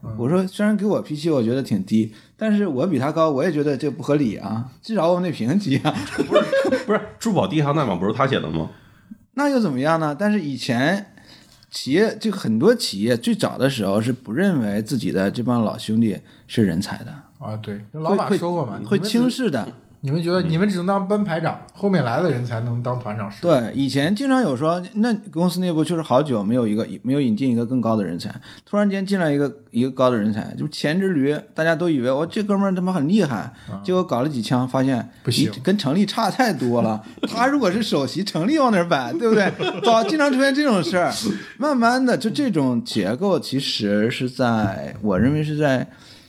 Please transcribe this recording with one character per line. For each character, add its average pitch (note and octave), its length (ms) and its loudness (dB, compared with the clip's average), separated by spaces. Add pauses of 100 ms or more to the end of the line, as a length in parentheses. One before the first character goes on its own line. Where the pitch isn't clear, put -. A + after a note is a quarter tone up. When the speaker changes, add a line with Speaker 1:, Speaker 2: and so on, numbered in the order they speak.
Speaker 1:
嗯。 A2 120 -8
Speaker 2:
我 A#2+ 120 -2
说 F#3 180 2
虽 G#3 180 -4
然 G#3+ 120 2
给 G3 100 -2
我 D3+ 160 0
P D3+ 140 -8
七 D3+ 120 -4
我 C#3 140 4
觉 A2+ 100 2
得 C3+ 80 0
挺 G#2 240 -2
低， A2 300 0 (220)
但 G#3+ 200 0
是 G3+ 120 2
我 C#3 180 0
比 D3+ 140 0
他 C#3+ 100 0
高 D#3+ 200 2
我 C3+ 120 0
也 F#3 80 2
觉 D3 140 0
得 C#3+ 120 0
这 C#3+ 140 -2
不 C3+ 120 -10
合 C#3+ 120 2
理 B2+ 220 0
啊， A2+ 340 -6 (100)
至 A3+ 140 -8
少 E3+ 160 2
我 F3+ 80 4
们 F3+ 60 -2
得 D3+ 120 -4
平 B2+ 220 0
级 E3+ 200 0
啊。 D#3 120 0 (160)
Speaker 3:
<laughs> - 100 -12
不 - 200 0
是， - 80 6 (420)
不 G3+ 60 0
是， G#3+ 80 2 (180)
支 A3+ 120 -4
付 G3 40 0
宝 A2 140 2
第 G2+ 80 -2
一 D#3 60 2
行 C#3+ 120 2
代 D#3 100 2
码 F#2+ 120 0
不 F2+ 100 -2
是 A2 60 0
他 C3+ 140 0
写 G2+ 120 0
的 D2+ 100 -4
吗？ D#2+ 220 -2 (640)
Speaker 2:
那 C#4+ 140 0
又 C4+ 100 2
怎 G3 140 0
么 B2 80 -2
样 D#3+ 180 2
呢？ D3+ 180 -2
但 G#3 140 0
是 G#3 100 2
以 C#3+ 160 -4
前 C#3+ 560 -2 (580)
企 - 200 -8
业， G3+ 280 2
就 A3 120 -2
很 A#2+ 300 -2
多 G#3+ 140 6
企 - 260 -6
业 A#2 160 2
最 A3 180 0
早 E2 240 -2
的 C3 100 2
时 B2 160 -2
候 G2 160 2
是 B2 120 0
不 A2+ 200 -8
认 E3+ 280 2
为 G#2 220 0
自 A2+ 140 -4
己 F#2+ 140 -2
的 F#2+ 200 0
这 A#2+ 120 -6
帮 A#2 220 2
老 G2 120 -2
兄 A2 240 0
弟 G#2+ 160 2 (300)
是 - 160 2
人 F2+ 180 2
才 - 240 -6
的。 C3+ 80 -14 (260)
Speaker 1:
啊， G#2+ 180 -10
对， G#2+ 240 -10 (120)
老 D#3 220 0
马 F#3 220 0
说 E3+ 160 -2
过 E3 120 -2
嘛， G2+ 140 -8
Speaker 2:
会， - 60 -10
会， G3+ 140 0
会 - 20 2
轻 A#3 280 0
视 A#3+ 220 -2
的。 A2 160 -4 (360)
Speaker 1:
你 C3+ 80 -4
们 E3 120 -2
觉 E3+ 100 0
得 F#3 80 2
你 D#3+ 160 0
们 F#3+ 100 2
只 F#3+ 120 -2
能 F3 80 -4
当 G3 200 0
班 G#3 160 0
排 E3+ 160 -2
长， D#3 220 -4 (140)
后 - 120 -4
面 F#3 160 2
来 B2 200 0
的 F3 80 2
人 A#2+ 120 -2
才 A#2 180 -4
能 A#2+ 220 -4
当 B2 160 -4
团 G#2+ 200 -8
长。 G#2 120 -6 (120)
Speaker 2:
对， C3+ 320 2
以 C#3 120 0
前 C#3 300 0
经 C4+ 140 -4
常 C4 100 4
有 D3+ 160 0
说， E3 260 0 (120)
那 A3+ 180 2 (180)
公 F3 180 0
司 F3 120 -2
内 F3+ 100 0
部 D#3 140 2
确 E3 100 -2
实 E3 60 -2
好 C#3 220 2
久 B2 200 0
没 G#2 120 0
有 B2 120 2
一 G#2 80 0
个， G#2+ 140 -2 (140)
没 B2+ 100 -2
有 D3 80 2
引 A#2 160 2
进 C3 160 0
一 - 20 2
个 A#2 120 0
更 B2 160 -2
高 A2+ 120 2
的 A2 80 2
人 F2 160 -4
才， - 160 -10 (300)
突 G3+ 140 -4
然 G#3 100 4
间 G3 160 -2
进 G3 160 0
来 D#3+ 100 2
一 C#3+ 60 2
个， C#3+ 180 0 (160)
一 A#2 120 0
个 C3+ 80 0
高 B2+ 180 2
的 B2 80 2
人 G#2+ 160 0
才， - 240 -6
就 C#3 120 -4
前 D3+ 300 -2
之 F#3+ 140 2
驴， D3 260 2 (140)
大 D#3+ 100 -2
家 E3 140 2
都 E3+ 140 0
以 C#3+ 100 2
为 A#2+ 80 0
，“哦， C#3+ 220 0
这 G#3+ 120 -2
哥 G3+ 140 0
们 G3 80 2
儿 F#3+ 100 2
他 F#3 60 -2
妈 F#3 100 0
很 D#3+ 160 0
厉 G3 160 4
害。” C3+ 140 0 (340)
Speaker 1:
啊。 A2 140 -8
Speaker 2:
结 F#3 80 -2
果 F#3 100 2
搞 B2+ 200 0
了 D3+ 80 0
几 B2+ 100 -4
枪， B2+ 260 0
发 C3 160 0
现 B2+ 240 0 (160)
Speaker 1:
不 - 80 -2
行。 A#2 220 0 (100)
Speaker 2:
跟 F#3+ 140 2
程 C3+ 180 -2
立 G3+ 120 4
差 G#3 240 0
太 A#3+ 200 2
多 B2 300 0
了。 A2 320 0
<laughs> - 160 -6
他 A#3 180 0
如 C#4+ 120 2
果 G#3+ 120 2
是 A3 120 0
首 D3 240 0
席， D#3+ 180 -4
程 F3 240 -2
立 D#4+ 100 2
往 B3+ 140 4
哪 F#3+ 60 4
儿 F3 100 0
摆， B2+ 240 0
对 A#3+ 160 0
不 A3 60 6
对？ F#3+ 180 4 (320)
早 A3+ 200 6
经 D#4 140 0
常 C#4+ 140 4
出 C4 80 2
现 C#4 140 4
这 D4 100 0
种 G#3 180 4
事 F#3+ 140 -2
儿。 D#3+ 160 2 (460)
慢 C#4 180 0
慢 A#3+ 280 4
的， A#3 120 2
就 G#3 140 -2
这 B3+ 200 -2
种 C3 320 2
结 G#2 320 -2
构 F3 240 0
其 B2+ 220 -4
实 G#2 500 0
是 B2+ 200 -4
在， G#2+ 720 -2
我 G2 160 2
认 B2+ 160 4
为 D3+ 100 0
是 D3+ 140 -4
在， C3+ 280 2 (420)